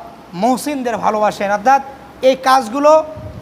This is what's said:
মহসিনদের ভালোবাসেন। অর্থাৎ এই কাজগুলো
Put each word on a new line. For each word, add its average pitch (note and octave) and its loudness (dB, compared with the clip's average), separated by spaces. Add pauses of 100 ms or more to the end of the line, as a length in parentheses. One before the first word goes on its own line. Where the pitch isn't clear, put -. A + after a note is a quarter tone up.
(340)
মহসিনদের A#3+ -2
ভালোবাসেন। G3+ -2
অর্থাৎ A3+ 2 (400)
এই C4 4
কাজগুলো C4+ 2 (380)